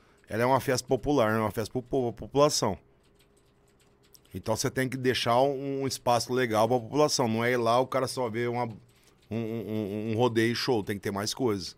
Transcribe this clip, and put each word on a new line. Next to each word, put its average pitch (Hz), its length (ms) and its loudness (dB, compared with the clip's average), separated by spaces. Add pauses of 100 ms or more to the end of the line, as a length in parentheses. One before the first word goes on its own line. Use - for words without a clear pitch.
(300)
ela 110 140 0
é - 20 2
uma 131 140 2
festa 127 280 -2
popular, 127 460 2
é 110 60 2
uma 110 100 0
festa 107 220 -6
pro 131 100 -4
povo, 120 320 -2
pra 117 140 -14
população. 139 500 2 (1500)
Então 95 240 -4
você - 140 -2
tem 131 180 -2
que 120 80 -6
deixar 123 460 2
um, 139 400 0
um 135 60 -2
espaço 120 460 0
legal 113 340 4
pra 123 120 2
população. 131 480 2
Não 113 160 0
é 120 100 2
ir 127 40 2
lá, 117 220 2
o 131 80 0
cara 131 200 -2
só 123 220 -4
vê 117 180 -4
uma, 120 180 -2
um, - 720 -12
um, - 20 -
um, 107 720 -4
um 107 40 -2
rodeio 117 400 2
show, 110 280 0
tem 104 140 -4
que 92 40 -12
ter - 100 -4
mais 98 220 -4
coisas. 101 440 -2